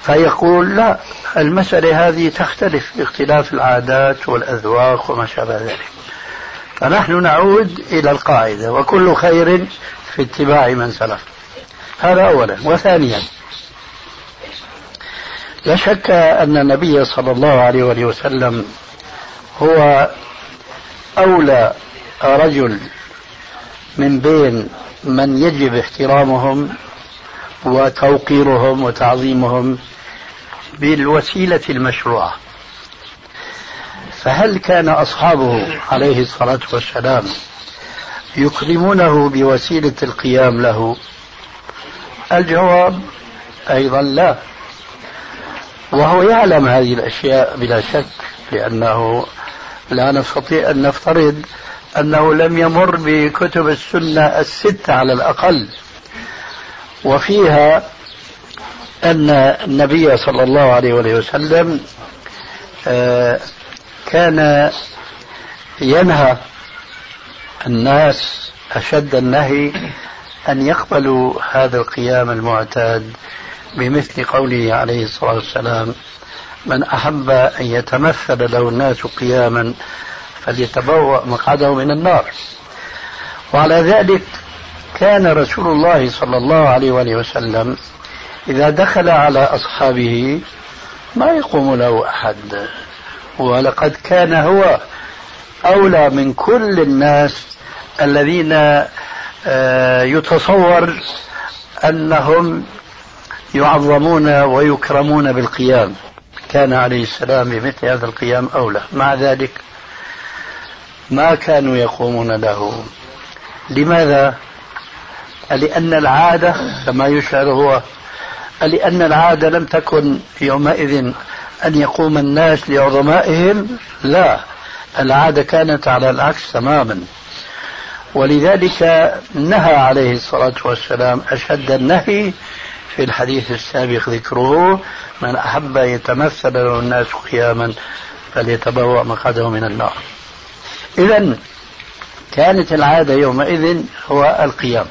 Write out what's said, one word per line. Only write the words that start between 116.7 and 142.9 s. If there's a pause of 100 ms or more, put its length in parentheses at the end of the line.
كما
يشعر
هو، (800)
لأن
العادة
لم
تكن (220)
يومئذ (540)
أن
يقوم
الناس
لعظمائهم، (360)
لا، (600)
العادة
كانت
على
العكس
تماما. (1120)
ولذلك (200)
نهى
عليه
الصلاة (100)
والسلام
أشد
النهي (640)
في
الحديث
السابق
ذكره: (400)
"من
أحب
أن
يتمثل
له
الناس (240)
قياما (600)
فليتبوأ
مقعده
من
النار". (1040)
إذن (920)
كانت
العادة